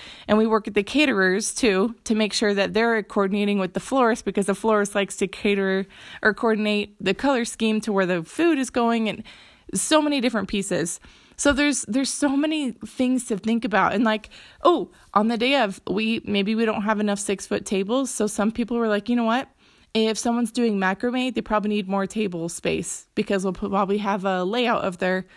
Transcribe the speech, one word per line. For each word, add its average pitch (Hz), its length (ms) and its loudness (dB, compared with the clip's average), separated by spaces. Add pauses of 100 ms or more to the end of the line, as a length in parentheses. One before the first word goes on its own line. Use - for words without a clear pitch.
(280)
And 214 100 4
we 220 80 4
work 220 180 2
with 208 100 -8
the 208 80 2
caterers, 208 720 2
too, 214 420 2 (100)
to 220 100 0
make 214 180 0
sure 208 220 2
that 190 180 0
they're 226 300 2
coordinating 202 560 0
with 185 160 -2
the 190 60 -2
florist 247 440 2
because 202 220 0
the 196 80 2
florist 208 400 2
likes 202 220 -2
to 196 100 -2
cater 196 600 0 (360)
or 208 100 4
coordinate 208 640 0 (100)
the 196 100 2
color 247 300 0
scheme 220 380 -2
to 214 100 -4
where 190 140 2
the 175 160 -2
food 320 360 0
is 254 120 -4
going 233 400 0
and 220 140 -10 (500)
so 311 260 4
many 294 220 0
different 220 260 -2
pieces. 185 520 -4 (360)
So 285 180 4
there's, 294 340 0
there's 254 240 -2
so 277 240 0
many 302 360 0
things 254 560 -2
to 208 100 -2
think 226 260 -2
about. 190 300 2
And, 202 100 2
like, 220 240 0 (340)
oh, 339 280 4 (240)
on 214 140 4
the 233 100 0
day 254 160 2
of, 214 340 2
we, 220 380 0
maybe 202 280 0
we 226 120 2
don't 214 160 -2
have 208 180 0
enough 202 180 0
six-foot 196 460 -4
tables. 220 460 -2
So 214 160 -2
some 214 260 0
people 233 240 -4
were 233 120 0
like, 208 200 -2
"You 240 80 2
know 240 80 0
what? 233 240 0 (460)
If 220 240 2
someone's 233 340 -2
doing 226 240 0
macrame, 240 580 -2
they 226 60 -2
probably 214 300 0
need 208 180 -2
more 196 180 0
table 175 440 -4
space - 640 -4
because 202 280 -2
we'll 190 120 -2
probably 196 440 -2
have 202 280 -2
a 185 180 -2
layout 226 400 0
of 180 140 -4
their, 185 260 -2 (120)